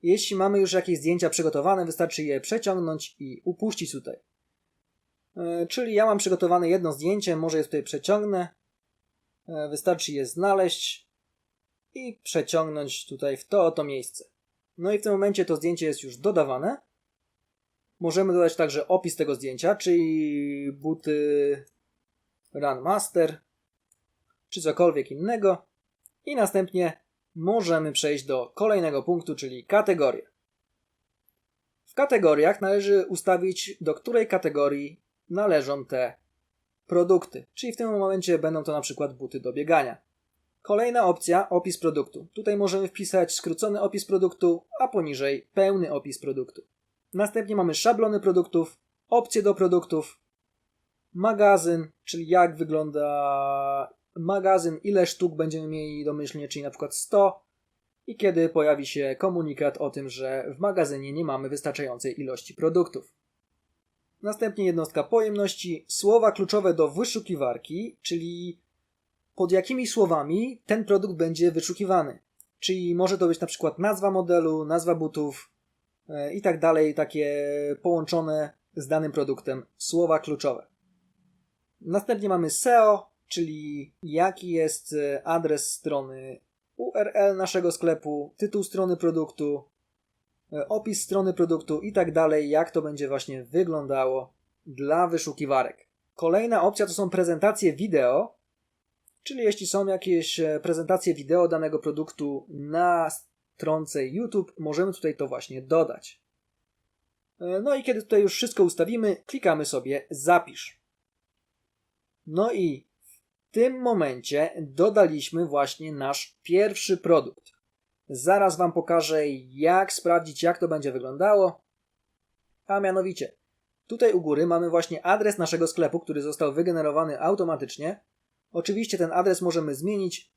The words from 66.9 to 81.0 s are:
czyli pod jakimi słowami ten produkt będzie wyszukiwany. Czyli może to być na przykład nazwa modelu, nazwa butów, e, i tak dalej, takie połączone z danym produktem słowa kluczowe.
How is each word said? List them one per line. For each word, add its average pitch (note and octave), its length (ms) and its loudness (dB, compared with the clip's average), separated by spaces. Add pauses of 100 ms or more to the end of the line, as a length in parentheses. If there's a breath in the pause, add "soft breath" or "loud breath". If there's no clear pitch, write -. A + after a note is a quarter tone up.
czyli E3+ 580 -8 (760)
pod F3+ 180 0
jakimi A3+ 340 0
słowami F#3+ 800 0
ten A3 180 0
produkt G3 300 2
będzie E3 380 2
wyszukiwany. F3 640 -2 (400)
Czyli F3+ 360 -2
może F#3 240 2
to F3+ 100 4
być E3 120 0
na F3 60 -4
przykład - 320 -4
nazwa G3 320 0
modelu, E3+ 540 2
nazwa E3 300 0
butów, D3+ 580 -6 (560)
e, D3 260 -8
i G3 80 -8
tak E3 180 0
dalej, D#3 340 4
takie D3 520 -2 (360)
połączone D#3 720 0 (240)
z C3+ 120 -10
danym D#3 240 0
produktem C3+ 540 -4 (100)
słowa E3 420 2
kluczowe. C#3+ 480 -4 (1120)